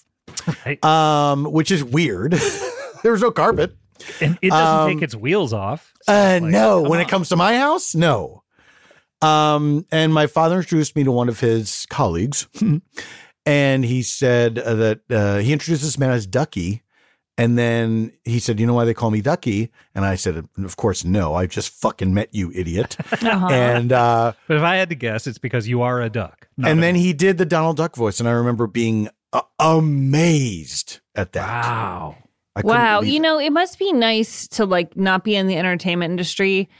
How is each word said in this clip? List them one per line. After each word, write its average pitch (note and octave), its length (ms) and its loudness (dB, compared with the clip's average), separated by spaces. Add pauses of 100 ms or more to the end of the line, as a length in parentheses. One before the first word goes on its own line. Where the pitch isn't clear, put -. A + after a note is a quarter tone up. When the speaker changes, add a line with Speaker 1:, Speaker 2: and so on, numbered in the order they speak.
Speaker 1:
<laughs> - 60 -20 (520)
Right. C#3 180 -4
Speaker 2:
Um, D3+ 600 2
which D3+ 260 0
is D#3 120 0
weird. C3 560 0
<laughs> - 40 0 (600)
There A3+ 80 4
was G#3 100 2
no A#3+ 100 2
carpet. F#3 440 0 (460)
Speaker 1:
And E3 200 0
it F#3+ 80 2
doesn't D#3+ 160 4
Speaker 2:
Um, D#3 280 4
Speaker 1:
take D3+ 100 -4
its A2+ 100 -6
wheels C3+ 380 -2
off. G#2+ 420 -6 (100)
So G#3 100 2
Speaker 2:
uh, - 20 6 (200)
Speaker 1:
it's E3+ 80 2
like, D#3+ 100 0
Speaker 2:
no, G#3 300 4
Speaker 1:
come C#3+ 60 2
Speaker 2:
when E3 120 2
it - 20 0
Speaker 1:
on. - 60 -4
Speaker 2:
comes F#3+ 200 -2
to F3+ 60 2
my G3+ 220 4
house, D4 380 0
no. C#3+ 480 0 (760)
Um, D3+ 680 2
and D#3+ 220 2
my D3+ 140 4
father E3 300 2
introduced D#3+ 380 0
me D3 80 2
to C3 80 2
one A#2+ 160 2
of A2+ 140 -4
his A2+ 480 0
colleagues, A#2 580 -2 (140)
<laughs> - 840 -6
and C#3 400 2
he B2 160 -2
said, A#2+ 580 0
uh, A#2 160 -2
that, A2 240 0 (100)
uh, G2+ 300 0
he B2 140 0
introduced D3+ 300 -2
this D3 140 -6
man C3 140 0
as A2+ 140 -2
Ducky, G2+ 560 -4 (560)
and A#2+ 200 2
then A2+ 560 -2 (100)
he A#2 160 -2
said, A2 200 -2
"You A#2 80 2
know A#2+ 60 2
why A#2+ 120 2
they A#2 80 2
call A2 180 -2
me G#2+ 100 0
Ducky?" A2+ 480 -2 (260)
And G2 100 0
I G2 100 0
said, D#2+ 320 -6 (160)
"Of F#2 140 -10
course, G2 260 -2
no. F2 320 0
I F2+ 100 0
just - 240 -8
fucking - 440 -2
met G#2 200 -2
you, F2+ 200 -4
idiot." F2 480 -4
Speaker 3:
<laughs> - 100 -10 (100)
Uh-huh. G3+ 260 0
Speaker 2:
And, B2 440 0
uh, A#2 400 2 (160)
Speaker 1:
But D3+ 100 0
if D3+ 60 0
I F3+ 140 0
had F#3 120 -2
to E3+ 60 -6
guess, A#2 320 -6
it's A#2 120 -10
because A2+ 280 -4
you A#2+ 140 0
are B2 200 0
a A2+ 80 -2
duck, G#2+ 380 -8 (100)
not C#3 120 0
Speaker 2:
and D#3+ 100 4
Speaker 1:
a - 20 4
Speaker 2:
then E3+ 120 2
Speaker 1:
man. F3 100 2
Speaker 2:
he F3+ 100 2
did F3+ 240 2
the F3+ 80 2
Donald D#3+ 320 0
Duck D#3+ 200 -2
voice, A2 240 -2
and A#2 80 2
I A#2+ 40 2
remember A#2+ 340 2
being, A2 420 0 (240)
uh, B2+ 80 0 (180)
amazed D3 1400 0 (160)
at F#2+ 180 -6
that. A#2 320 -4
Speaker 1:
Wow. F#2 500 -6 (400)
Speaker 2:
I G3+ 60 -4
couldn't A3 160 2
Speaker 3:
Wow. A3 220 2
Speaker 2:
believe G#3+ 140 -2
Speaker 3:
You D4+ 60 0
Speaker 2:
it. - 40 0
Speaker 3:
know, D#4+ 160 2
it D4 120 -2
must F4 280 -2
be G4 140 -2
nice A3+ 560 0
to, G#3+ 160 -2
like, F3+ 300 -2
not F#3 280 0
be G#3+ 120 0
in F#3+ 120 0
the F#3 100 -2
entertainment F3 540 -2
industry, F#3+ 580 -2 (100)